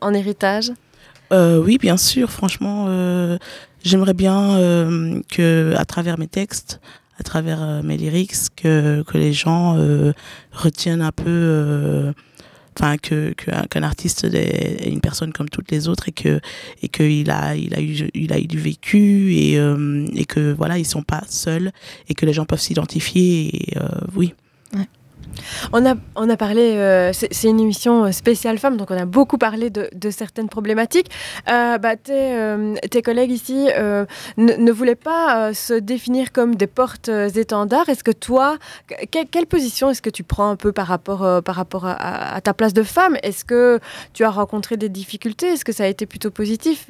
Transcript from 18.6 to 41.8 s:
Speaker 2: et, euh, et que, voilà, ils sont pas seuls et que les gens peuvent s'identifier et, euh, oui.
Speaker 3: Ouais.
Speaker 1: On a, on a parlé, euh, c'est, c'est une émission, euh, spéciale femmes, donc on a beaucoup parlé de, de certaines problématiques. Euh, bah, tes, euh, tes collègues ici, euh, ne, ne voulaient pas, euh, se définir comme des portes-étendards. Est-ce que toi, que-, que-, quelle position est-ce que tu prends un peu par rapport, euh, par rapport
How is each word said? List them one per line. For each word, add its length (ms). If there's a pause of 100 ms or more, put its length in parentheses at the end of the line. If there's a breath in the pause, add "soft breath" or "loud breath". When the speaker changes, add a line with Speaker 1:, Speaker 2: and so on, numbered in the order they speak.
Speaker 2:
et, 240
euh, 560
et 100
que, 300
voilà, 240
ils 80
sont 160
pas 260
seuls 440 (360 loud breath)
et 60
que 100
les 80
gens 140
peuvent 140
s'identifier 880 (260)
et, 40
euh, 80 (300)
oui. 160 (420)
Speaker 3:
Ouais. 140 (840 loud breath)
Speaker 1:
On 140
a, 80 (220)
on 140
a 60
parlé, 260 (160)
euh, 340
c'est, 200
c'est 160
une 120
émission, 460
euh, 60
spéciale 460
femmes, 180
donc 140
on 80
a 60
beaucoup 340
parlé 320
de, 240
de 160
certaines 380
problématiques. 600 (380 loud breath)
Euh, 300
bah, 180
tes, 380
euh, 400 (160)
tes 120
collègues 280
ici, 460
euh, 280 (320 loud breath)
ne, 180
ne 180
voulaient 240
pas, 540
euh, 40
se 200
définir 580
comme 240
des 100
portes-étendards. 1200
Est-ce 140
que 80
toi, 480 (300 loud breath)
que-, 60 (120)
que-, 240
quelle 160
position 440
est-ce 120
que 80
tu 140
prends 260
un 60
peu 160
par 160
rapport, 340
euh, 180
par 140
rapport 320